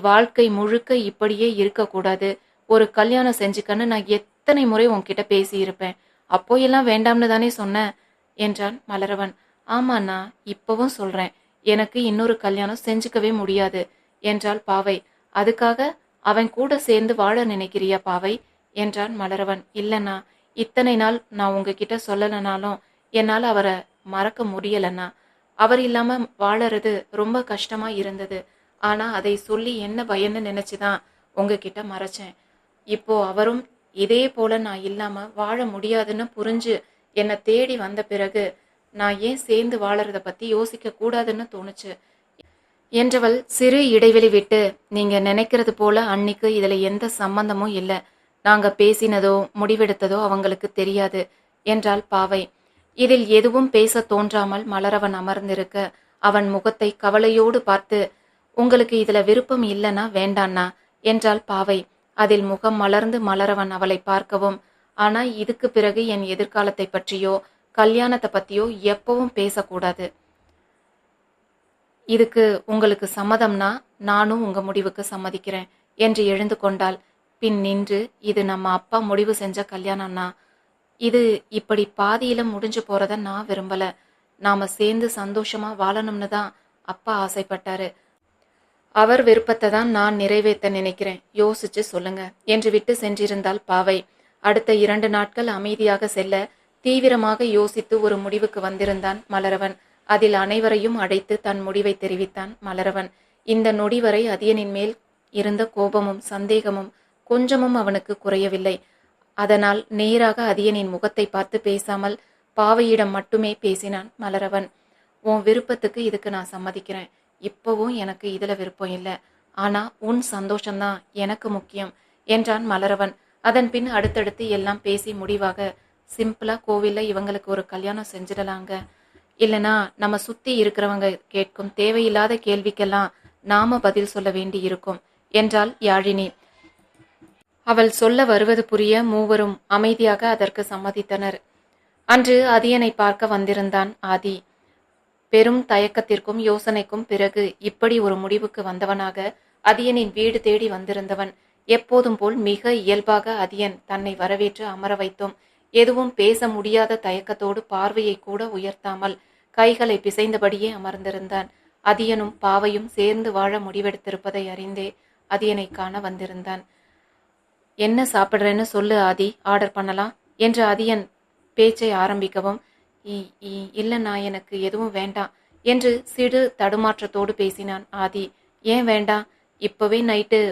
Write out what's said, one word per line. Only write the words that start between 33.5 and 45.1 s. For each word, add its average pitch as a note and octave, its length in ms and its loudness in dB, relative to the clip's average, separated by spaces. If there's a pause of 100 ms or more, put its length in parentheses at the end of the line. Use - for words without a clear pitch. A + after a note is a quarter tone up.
இதே G#3+ 340 2
போல A3 280 0
நான் G3+ 240 -6
இல்லாம G3+ 420 -8 (120)
வாழ G#3 300 -4
முடியாதுன்னு G#3+ 640 -2
புரிஞ்சு A3+ 460 -2 (400)
என்னை G#3 260 0
தேடி B3 360 2
வந்த G3+ 260 -6
பிறகு G3+ 400 -2 (520)
நான் G3+ 240 -2
ஏன் B3 200 -4
சேர்ந்து A#3 400 0
வாழறத G#3 400 -2
பத்தி F#3+ 280 -10
யோசிக்க A3+ 440 -2
கூடாதுன்னு A#3 560 -4
தோணுச்சு" G3 440 -16 (1000)
என்றவள் A#3+ 440 4 (100)
சிறு B3+ 320 4 (100)
இடைவெளி A3+ 400 8
விட்டு, G#3 300 4 (300)
"நீங்க G3+ 300 0